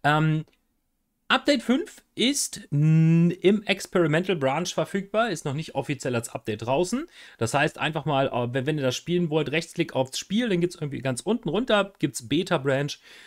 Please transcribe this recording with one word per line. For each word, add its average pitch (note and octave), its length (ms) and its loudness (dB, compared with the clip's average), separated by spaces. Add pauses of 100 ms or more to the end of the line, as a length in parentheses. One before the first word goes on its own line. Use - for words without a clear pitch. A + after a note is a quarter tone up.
Ähm, D#3 440 2 (840)
Update C4 340 2
fünf C#4+ 400 -2 (120)
ist - 560 -2
n-, D#3+ 600 4
im G3+ 340 2
Experimental F3+ 720 0
Branch D3 320 0
verfügbar, G3+ 600 -2
ist E3 160 -6
noch C#3+ 80 -2
nicht D#3 220 -6
offiziell C3+ 400 -4
als A#2 160 -4
Update G#2+ 340 -6
draußen. F3+ 440 -2 (280)
Das - 160 -2
heißt, D3 240 0
einfach D#3 300 -4
mal, C#3 220 2
äh, B2 260 -2
wenn, C3 100 -2
wenn D#3 140 -2
ihr C#3 60 -2
das B2+ 120 0
spielen F3 320 -2
wollt, D3 240 0
Rechtsklick E3 420 -4
aufs C3 240 -2
Spiel, A#3 300 -2
dann F3 140 2
gibt's F3 140 -2
irgendwie C3+ 240 -6
ganz B2+ 200 -4
unten G#3 300 -2
runter, G3+ 480 0
gibt's C3 280 -4
Beta E3+ 300 0
Branch C#3 420 0 (280)